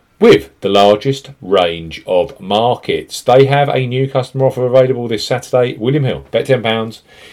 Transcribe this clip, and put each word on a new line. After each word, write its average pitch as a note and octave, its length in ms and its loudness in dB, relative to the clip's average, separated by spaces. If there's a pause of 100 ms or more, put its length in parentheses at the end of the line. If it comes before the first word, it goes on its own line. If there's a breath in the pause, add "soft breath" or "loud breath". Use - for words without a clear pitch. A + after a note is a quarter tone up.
(180)
with - 440 4
the F#2+ 80 -4
largest G#2 640 2 (100)
range E2+ 680 -2
of F2 320 -2
markets. G2+ 840 -4
They C3 260 4
have C#3 200 0
a C3 180 -2
new C3 240 -4
customer C3+ 360 -4
offer B2+ 200 -2
available B2+ 440 2
this A2 180 -6
Saturday. B2 480 -2
William C3+ 300 -2
Hill, E2 260 -6
bet - 140 -2
ten B2 180 -2
pounds, A2+ 400 -6 (300 loud breath)